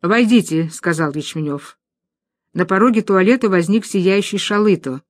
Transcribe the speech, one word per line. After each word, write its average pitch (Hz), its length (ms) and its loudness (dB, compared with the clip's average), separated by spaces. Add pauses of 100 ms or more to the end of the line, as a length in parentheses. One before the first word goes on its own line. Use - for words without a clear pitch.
«Войдите», — 190 680 2
сказал 160 440 -4
Ячменев. 147 640 -8 (760)
На 175 140 -2
пороге 214 340 2
туалета 208 480 2
возник 190 380 0
сияющий 196 500 0
Шалыто. 185 720 0